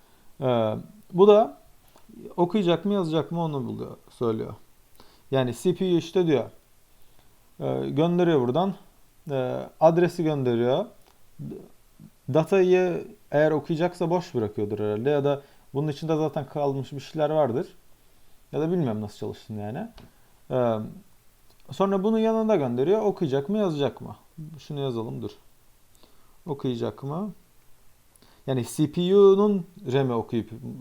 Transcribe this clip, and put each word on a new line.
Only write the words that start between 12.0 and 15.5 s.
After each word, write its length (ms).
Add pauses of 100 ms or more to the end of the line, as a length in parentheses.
Datayı 760 (220)
eğer 200
okuyacaksa 600
boş 240
bırakıyordur 440
herhalde 320
ya 140
da 180 (320)